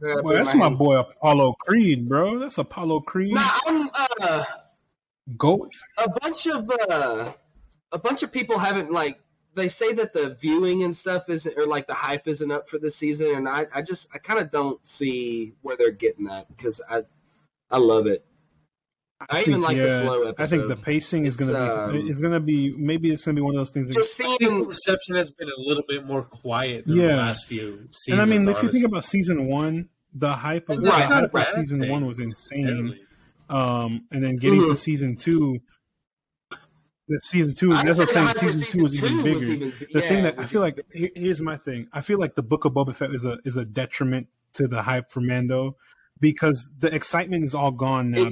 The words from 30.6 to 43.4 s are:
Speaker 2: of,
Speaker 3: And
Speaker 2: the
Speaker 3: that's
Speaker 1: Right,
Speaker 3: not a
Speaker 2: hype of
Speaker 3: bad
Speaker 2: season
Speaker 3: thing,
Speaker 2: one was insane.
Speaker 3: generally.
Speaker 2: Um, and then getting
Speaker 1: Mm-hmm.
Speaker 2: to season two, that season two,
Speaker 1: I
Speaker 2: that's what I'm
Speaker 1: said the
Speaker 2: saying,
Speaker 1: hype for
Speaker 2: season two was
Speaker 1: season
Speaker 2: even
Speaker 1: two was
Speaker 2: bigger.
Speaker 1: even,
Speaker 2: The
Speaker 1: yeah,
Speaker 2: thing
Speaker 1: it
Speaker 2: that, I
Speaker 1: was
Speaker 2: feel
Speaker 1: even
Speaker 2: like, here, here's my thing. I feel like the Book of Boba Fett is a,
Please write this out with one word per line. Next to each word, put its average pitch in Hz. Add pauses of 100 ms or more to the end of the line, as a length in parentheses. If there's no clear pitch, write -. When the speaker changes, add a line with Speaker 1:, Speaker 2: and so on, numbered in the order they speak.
Speaker 2:
of, 147
Speaker 3:
And 180
Speaker 2:
the 202
Speaker 3:
that's 294
Speaker 1:
Right, 277
Speaker 3:
not 285
a -
Speaker 2:
hype -
of -
Speaker 3:
bad 131
Speaker 2:
season 143
Speaker 3:
thing, 131
Speaker 2:
one 143
was 117
insane. 131
Speaker 3:
generally. 120 (480)
Speaker 2:
Um, 120
and 135
then 131
getting 190
Speaker 1:
Mm-hmm. 160
Speaker 2:
to 143
season 139
two, 147 (1500)
that 151
season 160
two, 180
Speaker 1:
I 143
Speaker 2:
that's 165
what 160
I'm -
Speaker 1:
said -
the 160
Speaker 2:
saying, 160
Speaker 1:
hype -
for - (100)
Speaker 2:
season 151 (100)
two 170
was 143
Speaker 1:
season 135 (120)
Speaker 2:
even 139
Speaker 1:
two 151
was 123
Speaker 2:
bigger. 143
Speaker 1:
even, 127
Speaker 2:
The 151
Speaker 1:
yeah, 165
Speaker 2:
thing 190
Speaker 1:
it 190
Speaker 2:
that, 160
I -
Speaker 1:
was 120
Speaker 2:
feel 202
Speaker 1:
even 151
Speaker 2:
like, -
here, 170
here's 175
my 156
thing. 123
I 147
feel 202
like 170
the 143
Book 127
of 139
Boba 131
Fett 139
is 123
a, 120